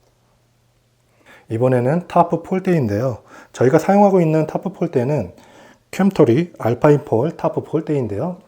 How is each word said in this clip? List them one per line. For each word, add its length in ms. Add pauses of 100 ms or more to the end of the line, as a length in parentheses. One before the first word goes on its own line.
(1500)
이번에는 580
타프 340
폴대인데요. 800 (320)
저희가 260
사용하고 420
있는 280
타프 220
폴대는 640 (580)
캠토리 640
알파인 480
폴 320
타프 240
폴대인데요. 760 (100)